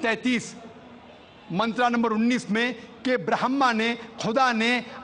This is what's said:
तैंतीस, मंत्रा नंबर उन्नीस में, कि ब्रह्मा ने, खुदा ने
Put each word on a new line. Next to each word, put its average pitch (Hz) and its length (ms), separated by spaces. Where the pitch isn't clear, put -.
तैंतीस, 226 540
मंत्रा 226 360
नंबर 233 220
उन्नीस 226 400
में, 233 240
कि 254 120
ब्रह्मा 240 560
ने, 233 260
खुदा 247 300
ने 233 320